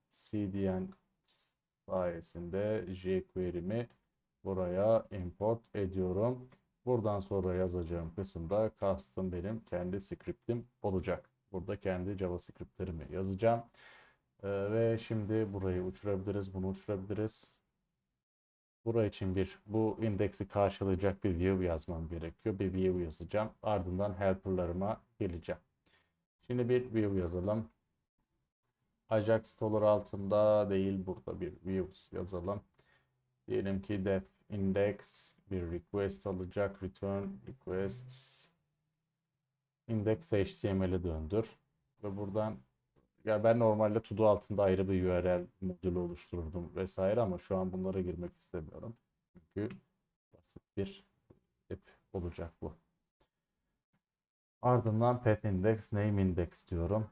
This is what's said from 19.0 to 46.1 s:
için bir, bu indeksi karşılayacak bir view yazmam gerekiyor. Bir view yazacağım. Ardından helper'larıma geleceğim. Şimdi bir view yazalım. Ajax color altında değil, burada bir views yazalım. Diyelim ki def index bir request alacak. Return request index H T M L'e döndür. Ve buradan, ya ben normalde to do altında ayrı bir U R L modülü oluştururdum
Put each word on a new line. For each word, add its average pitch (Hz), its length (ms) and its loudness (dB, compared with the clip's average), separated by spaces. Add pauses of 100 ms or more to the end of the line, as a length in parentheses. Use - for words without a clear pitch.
için 95 280 -2
bir, 95 300 0
bu 107 360 0
indeksi 101 460 -2
karşılayacak 98 760 2
bir 90 140 2
view 92 260 4
yazmam 82 440 -2
gerekiyor. 82 500 -4
Bir 95 140 0
view 92 300 2
yazacağım. 87 480 -4 (120)
Ardından 95 580 0
helper'larıma 95 800 0 (180)
geleceğim. 85 420 -4 (840)
Şimdi 123 220 0
bir 127 260 2
view 101 240 2
yazalım. 92 500 0 (1400)
Ajax 110 500 2
color 107 240 0
altında 104 880 4
değil, 98 360 0
burada 90 340 -8
bir 85 120 -6 (140)
views 92 460 -4
yazalım. 92 480 -4 (880)
Diyelim 98 340 -2
ki 98 220 -4
def 95 200 2 (260)
index 101 840 -2 (160)
bir 87 200 -2
request 98 560 -4
alacak. 95 560 -2
Return 98 460 -4 (180)
request - 880 -8 (1500)
index 107 440 0
H 98 280 0
T 101 120 0
M 95 200 2
L'e 92 120 0
döndür. 82 420 -2 (560)
Ve 101 140 -6
buradan, 104 400 -4 (680)
ya 107 200 2
ben 117 140 8
normalde 107 440 4
to - 160 -8
do 110 80 6
altında 101 360 4
ayrı 95 260 4
bir 92 160 2
U 92 40 4
R 90 160 2
L 90 220 2 (140)
modülü 90 380 -2
oluştururdum 87 800 -6